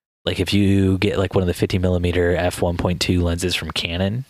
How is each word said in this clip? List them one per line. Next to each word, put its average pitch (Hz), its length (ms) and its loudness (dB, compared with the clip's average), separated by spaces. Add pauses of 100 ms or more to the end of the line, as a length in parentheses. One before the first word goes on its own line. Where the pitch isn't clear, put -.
(260)
Like, 90 140 -2
if 90 120 -2
you 98 460 4
get, 101 220 0
like, 95 160 -2
one 98 80 2
of 87 40 0
the 87 60 0
fifty - 240 -2
millimeter 90 580 2
F 87 240 -2
one 87 160 0
point 87 240 -2
two 90 220 0
lenses 85 320 -2
from 82 160 -6
Canon, 95 600 -4